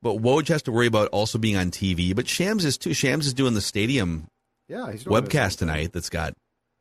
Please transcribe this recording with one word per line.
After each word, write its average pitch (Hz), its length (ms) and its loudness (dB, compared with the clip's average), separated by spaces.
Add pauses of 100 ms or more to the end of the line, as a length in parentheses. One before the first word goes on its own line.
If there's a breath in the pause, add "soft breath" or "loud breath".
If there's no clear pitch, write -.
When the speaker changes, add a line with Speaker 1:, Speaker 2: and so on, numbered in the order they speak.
Speaker 1:
but 110 140 0
Woj 135 320 2
has 156 140 0
to 123 80 -6
worry 120 140 4
about 107 240 4
also 107 300 0
being 110 180 2
on 90 140 2
T 95 240 0
V, 90 180 2
but 120 140 -2
Shams 190 380 0
is 135 120 0
too. 165 160 -4
Shams 143 320 0
is 131 80 -2
doing 127 220 2
the 98 60 0
stadium 101 680 -2 (400)
Speaker 2:
Yeah, 247 240 -10
he's 107 140 -12
doing 104 100 2 (100)
the - 60 -8
same 147 120 2
Speaker 1:
webcast 95 140 -2
Speaker 2:
thing. 85 120 -2
Speaker 1:
tonight 78 240 -2
that's 85 180 -8
got 80 240 -6 (460)